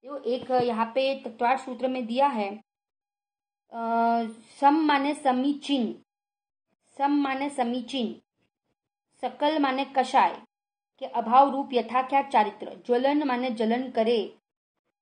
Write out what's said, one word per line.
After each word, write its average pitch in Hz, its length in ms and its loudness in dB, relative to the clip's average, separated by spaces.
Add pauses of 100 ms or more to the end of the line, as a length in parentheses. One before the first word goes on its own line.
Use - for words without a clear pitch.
देखो, 277 140 -12
एक 247 340 -4
यहाँ 240 360 0
पे 269 340 -2
तत्वार्थ 240 440 -2
सूत्र 247 240 -6
में 254 180 -4
दिया 247 200 2
है, 208 300 -4 (1120)
अ, 233 540 0 (360)
सम 285 140 6
माने 294 400 2
समीचीन, 262 880 0 (960)
सम 277 120 0
माने 277 400 0
समीचीन, 247 720 -4 (1000)
सकल 294 380 -2
माने 269 280 0 (100)
कषाय 254 460 2 (560)
के 262 80 -12
अभाव 247 440 4
रूप 269 220 -6
यथाख्यात 254 560 0
चारित्र, - 580 -2
ज्वलन 269 360 2
माने 254 280 -2
जलन 233 400 -2
करे, 226 480 0 (640)